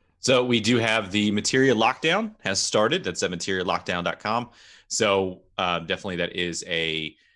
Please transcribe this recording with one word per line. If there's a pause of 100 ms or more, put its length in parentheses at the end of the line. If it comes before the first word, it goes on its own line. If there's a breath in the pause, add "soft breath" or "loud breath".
(200)
So
we
do
have
the
Materia
Lockdown
has
started.
That's
at
materialockdown
dot
com. (380 loud breath)
So, (160)
um,
definitely
that
is
a (200 soft breath)